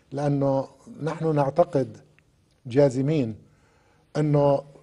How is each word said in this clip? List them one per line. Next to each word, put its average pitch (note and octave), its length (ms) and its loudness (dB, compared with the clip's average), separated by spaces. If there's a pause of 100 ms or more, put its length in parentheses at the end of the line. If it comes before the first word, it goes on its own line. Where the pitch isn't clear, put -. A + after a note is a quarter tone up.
(120)
لأنه C#3 560 0 (360)
نحن D#3 320 -2
نعتقد C#3 600 0 (680)
جازمين C3 720 0 (840)
أنه D3 440 2 (220)